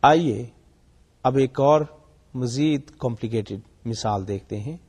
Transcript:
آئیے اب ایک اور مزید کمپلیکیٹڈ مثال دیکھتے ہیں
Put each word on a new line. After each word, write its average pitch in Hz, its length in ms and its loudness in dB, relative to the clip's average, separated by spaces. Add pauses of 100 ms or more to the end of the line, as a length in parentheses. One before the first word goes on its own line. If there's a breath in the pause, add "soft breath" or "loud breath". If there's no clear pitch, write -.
آئیے 143 400 4 (800)
اب 131 140 2
ایک 135 220 0
اور 147 220 6 (540)
مزید 135 540 -2 (100)
کمپلیکیٹڈ 110 600 -4 (280)
مثال 104 400 -4
دیکھتے 104 340 -8
ہیں 147 140 -10 (140)